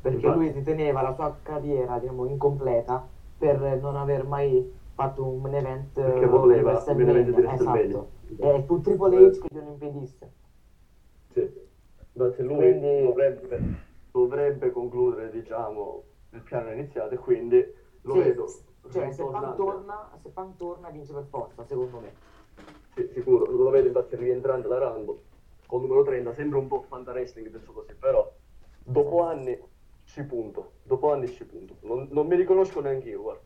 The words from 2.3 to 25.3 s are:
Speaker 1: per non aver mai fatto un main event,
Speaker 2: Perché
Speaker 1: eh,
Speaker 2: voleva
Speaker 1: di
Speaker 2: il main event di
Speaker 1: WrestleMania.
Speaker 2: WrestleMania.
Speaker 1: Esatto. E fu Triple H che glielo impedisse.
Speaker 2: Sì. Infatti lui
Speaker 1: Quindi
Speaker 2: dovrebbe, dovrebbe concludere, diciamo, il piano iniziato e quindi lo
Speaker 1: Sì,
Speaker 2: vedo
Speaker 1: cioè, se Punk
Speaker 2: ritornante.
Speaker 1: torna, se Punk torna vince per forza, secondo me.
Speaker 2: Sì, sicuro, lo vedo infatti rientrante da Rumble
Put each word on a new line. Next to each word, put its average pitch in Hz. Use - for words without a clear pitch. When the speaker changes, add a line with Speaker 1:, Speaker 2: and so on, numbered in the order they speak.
Speaker 1:
per 143
non 139
aver 139
mai 139
fatto 135
un 131
main 135
event, 135
Speaker 2:
Perché 131
Speaker 1:
eh, 127
Speaker 2:
voleva 120
Speaker 1:
di -
Speaker 2:
il -
main 123
event 120
di 120
Speaker 1:
WrestleMania. 120
Speaker 2:
WrestleMania. -
Speaker 1:
Esatto. 143
E 135
fu 175
Triple 190
H -
che 165
glielo 147
impedisse. 143
Speaker 2:
Sì. -
Infatti 123
lui 135
Speaker 1:
Quindi 143
Speaker 2:
dovrebbe, 123
dovrebbe 135
concludere, 120
diciamo, 110
il 120
piano 113
iniziato 123
e 123
quindi 120
lo 127
Speaker 1:
Sì, 185
Speaker 2:
vedo 120
Speaker 1:
cioè, 143
se 151
Punk 131
Speaker 2:
ritornante. 131
Speaker 1:
torna, 196
se -
Punk 185
torna 175
vince 147
per 143
forza, 117
secondo 123
me. 104
Speaker 2:
Sì, -
sicuro, -
lo 127
vedo 135
infatti 123
rientrante 123
da 123
Rumble 113